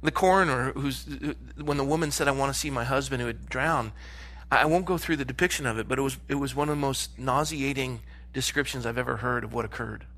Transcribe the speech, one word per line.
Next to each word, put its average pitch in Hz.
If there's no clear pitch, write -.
The 156
coroner, 160
who's, 135
when 147
the 139
woman 151
said, 143
"I 139
want 139
to -
see 151
my 127
husband 131
who 120
had 113
drowned," 131
I, 135
I 127
won't 170
go 175
through 160
the 135
depiction 143
of 113
it, 107
but 127
it 135
was, 131
it 143
was 135
one 147
of 147
the 147
most -
nauseating 135
descriptions 131
I've 120
ever 123
heard 120
of 113
what 117
occurred. 110